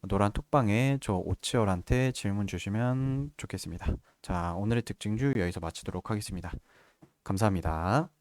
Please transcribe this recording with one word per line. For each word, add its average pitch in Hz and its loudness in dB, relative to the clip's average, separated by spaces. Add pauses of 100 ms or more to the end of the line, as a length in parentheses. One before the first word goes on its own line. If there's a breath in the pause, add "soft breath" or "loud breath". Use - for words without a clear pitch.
노란 101 4
톡방에 131 2
저 101 0
오치열한테 104 2
질문 101 -2
주시면 127 -2
좋겠습니다. - -8 (360 soft breath)
자, 87 -2
오늘의 110 0
특징주 110 -2
여기서 87 0
마치도록 87 -6
하겠습니다. 90 -4 (720 loud breath)
감사합니다. 95 2